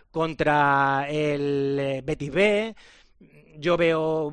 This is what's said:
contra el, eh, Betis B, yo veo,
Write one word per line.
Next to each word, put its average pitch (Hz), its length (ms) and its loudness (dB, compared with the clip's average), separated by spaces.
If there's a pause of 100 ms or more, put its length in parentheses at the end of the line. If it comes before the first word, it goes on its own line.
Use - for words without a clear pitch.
(120)
contra 143 1000 2
el, 143 680 -2
eh, 135 260 -4
Betis 147 260 -6
B, 208 440 0 (840)
yo 170 200 0
veo, 160 560 0